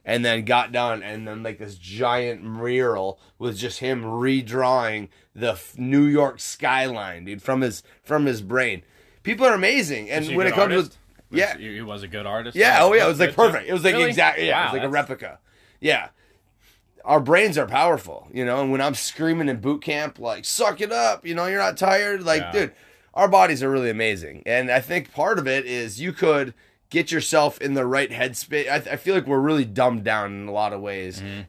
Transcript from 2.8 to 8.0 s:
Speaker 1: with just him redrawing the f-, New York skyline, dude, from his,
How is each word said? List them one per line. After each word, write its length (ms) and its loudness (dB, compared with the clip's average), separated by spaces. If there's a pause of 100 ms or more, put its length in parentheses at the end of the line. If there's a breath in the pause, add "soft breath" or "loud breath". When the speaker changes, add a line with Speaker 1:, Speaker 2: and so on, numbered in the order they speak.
Speaker 1:
with 200 -6
just 220 -8
him 240 -4
redrawing 1080 0 (260 soft breath)
the 160 -2
f-, 260 -14
New 280 4
York 340 2
skyline, 840 -4
dude, 180 -12
from 180 0
his, 220 -2 (180 soft breath)